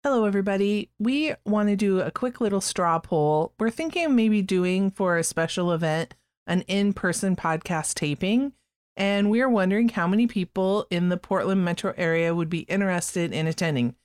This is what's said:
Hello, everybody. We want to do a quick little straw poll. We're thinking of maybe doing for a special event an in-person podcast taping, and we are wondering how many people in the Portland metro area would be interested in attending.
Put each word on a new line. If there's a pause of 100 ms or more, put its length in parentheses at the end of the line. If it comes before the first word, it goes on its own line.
Hello,
everybody. (100)
We (100)
want
to
do
a
quick
little
straw
poll.
We're
thinking
of
maybe
doing
for
a
special
event (320)
an
in-person
podcast
taping, (440)
and
we
are
wondering
how
many
people
in
the
Portland
metro
area
would
be
interested
in
attending. (100)